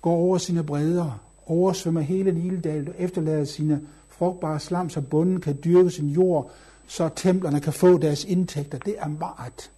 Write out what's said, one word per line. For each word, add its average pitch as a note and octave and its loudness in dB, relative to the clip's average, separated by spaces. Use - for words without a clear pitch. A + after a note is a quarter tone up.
går E3+ 2
over F3+ 4
sine E3+ 0
bredder, D3 -2
oversvømmer E3+ 0
hele F#3 0
Nildalen E3 -4
og - -12
efterlader D#3 -2
sine D3 -2
frugtbare F3 -2
slam, F3 -4
så D3+ -6
bonden E3+ 0
kan C#3+ -4
dyrke F3+ 6
sin D3 -4
jord, E3+ 2
så E3 -2
templerne F3+ 2
kan D3+ -2
få F3+ 6
deres D3 0
indtægter. F3 -2
Det G#3 -4
er - -6
Ma'at. D3+ -10